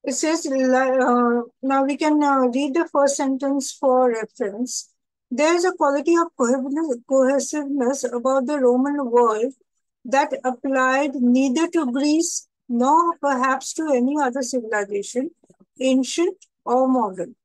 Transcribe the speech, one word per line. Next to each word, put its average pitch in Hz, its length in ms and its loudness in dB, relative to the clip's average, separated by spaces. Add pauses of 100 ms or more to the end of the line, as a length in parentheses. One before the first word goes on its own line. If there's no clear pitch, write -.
It 269 120 -4
says, 320 320 -2
uh, 254 960 2 (200)
now 269 220 0
we 277 120 -2
can, 302 260 2
uh, 269 260 2
read 269 260 -2
the 330 160 0
first 277 260 2
sentence 269 540 -2
for 254 400 2
reference. 220 800 -6 (420)
"There 302 240 2
is 349 100 0
a 370 80 2
quality 302 440 2
of 330 200 0
cohesiveness, 269 600 0 (100)
cohesiveness 269 1000 0
about 247 420 -2
the 302 120 -2
Roman 262 520 2
world 233 420 2 (540)
that 277 260 0 (100)
applied 262 760 0
neither 262 520 2
to 320 240 -2
Greece 302 560 -2 (200)
nor 294 500 2
perhaps 262 560 -2
to 320 180 -4
any 262 260 0
other 269 240 -2
civilization, 220 880 -6 (480)
ancient 262 680 0 (180)
or 254 240 2
modern." 202 560 -2